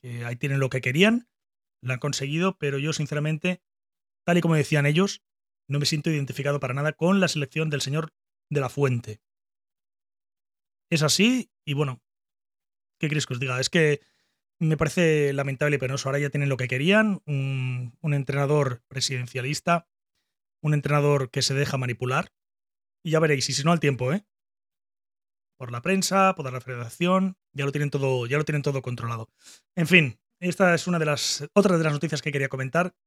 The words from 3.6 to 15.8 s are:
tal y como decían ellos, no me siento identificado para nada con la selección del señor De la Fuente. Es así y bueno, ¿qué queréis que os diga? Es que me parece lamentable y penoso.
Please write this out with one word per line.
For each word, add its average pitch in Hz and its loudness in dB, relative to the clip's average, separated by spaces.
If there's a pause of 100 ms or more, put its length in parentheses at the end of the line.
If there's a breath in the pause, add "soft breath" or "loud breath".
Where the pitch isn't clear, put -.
tal 175 4
y 170 4
como 165 4
decían 147 2
ellos, 170 2 (440)
no 143 -2
me 143 0
siento 151 0
identificado 143 -2
para 127 -4
nada 147 -2
con 190 2
la 180 2
selección 156 -4
del 143 -2
señor 156 -4 (360)
De 147 0
la 127 -4
Fuente. 123 -2 (1700)
Es 156 2
así 220 2 (140)
y 147 -6
bueno, 139 -4 (960)
¿qué 160 -2
queréis 147 -2
que - -10
os 120 -8
diga? 127 -4
Es 135 -4
que 151 2 (580)
me 156 2
parece 151 2
lamentable 139 -2
y - 0
penoso. 131 -4